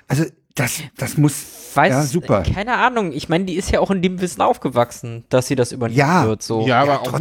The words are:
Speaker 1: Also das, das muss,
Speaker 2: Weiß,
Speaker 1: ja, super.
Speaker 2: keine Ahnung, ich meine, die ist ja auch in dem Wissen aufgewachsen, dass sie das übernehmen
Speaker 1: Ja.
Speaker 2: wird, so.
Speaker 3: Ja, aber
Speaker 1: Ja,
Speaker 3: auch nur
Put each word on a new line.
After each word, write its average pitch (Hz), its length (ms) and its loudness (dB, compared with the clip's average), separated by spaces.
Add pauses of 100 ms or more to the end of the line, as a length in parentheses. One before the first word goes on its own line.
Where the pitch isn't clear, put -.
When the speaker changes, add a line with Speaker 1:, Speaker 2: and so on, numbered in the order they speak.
Speaker 1:
Also 147 180 0 (300)
das, 131 260 -4 (160)
das 131 220 -6
muss, 147 160 4 (400)
Speaker 2:
Weiß, 147 160 6
Speaker 1:
ja, 135 140 2
super. 123 380 0
Speaker 2:
keine 220 340 -2
Ahnung, 220 360 0
ich 139 160 -8
meine, 180 180 0
die 185 80 -6
ist 185 180 -4
ja 156 80 2
auch 180 100 0
in 196 100 0
dem 185 200 0
Wissen 185 220 -2
aufgewachsen, 120 840 -2
dass 127 200 2
sie 131 80 0
das 123 160 0
übernehmen 120 260 -2
Speaker 1:
Ja. 151 280 4
Speaker 2:
wird, 110 160 -2
so. 113 260 -2
Speaker 3:
Ja, 123 140 4
aber 143 100 4
Speaker 1:
Ja, 131 80 0
Speaker 3:
auch 127 180 -4
nur - 20 0